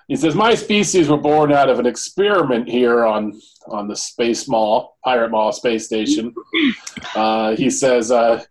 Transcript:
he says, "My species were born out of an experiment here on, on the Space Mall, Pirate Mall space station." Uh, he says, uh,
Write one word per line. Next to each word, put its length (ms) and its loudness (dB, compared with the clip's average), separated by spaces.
he 80 -2
says, 180 0
"My 200 2
species 540 0
were 80 2
born 360 2
out 160 4
of 100 2
an 80 0
experiment 800 -2
here 360 2
on, 360 -2
on 200 -8
the 80 -8
Space 520 -4
Mall, 560 0
Pirate 260 0
Mall 220 0
space 340 -4
station." 480 -2
Uh, 400 0
he 140 0
says, 420 0
uh, 380 2